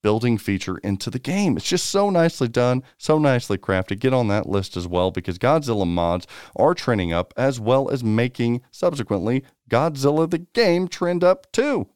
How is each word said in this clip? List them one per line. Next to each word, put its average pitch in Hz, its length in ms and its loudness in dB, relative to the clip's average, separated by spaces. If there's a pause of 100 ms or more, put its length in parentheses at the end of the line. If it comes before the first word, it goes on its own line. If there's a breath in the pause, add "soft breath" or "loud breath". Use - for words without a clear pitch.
building 110 360 2
feature 95 420 -4
into 98 300 -6
the 131 100 -6
game. 165 380 0
It's - 100 -6
just 180 200 -2
so 202 220 2
nicely 165 380 2
done, 123 360 0 (140)
so 156 200 2
nicely 131 400 2
crafted. 95 420 -2
Get 131 140 2
on 120 140 2
that 101 200 0
list 98 300 -2
as 87 100 -6
well, 90 240 0
because 90 280 -6
Godzilla 120 480 2
mods 87 400 0 (280 loud breath)
are 147 180 4
trending 98 380 -2
up, 87 240 -2
as 127 240 -2
well 127 300 0
as 123 140 -4
making, 117 580 0 (100)
subsequently, 120 720 -2 (260 soft breath)
Godzilla 147 600 2
the 170 100 -2
game 180 480 0
trend 175 360 -2
up 185 280 2
too. 247 440 0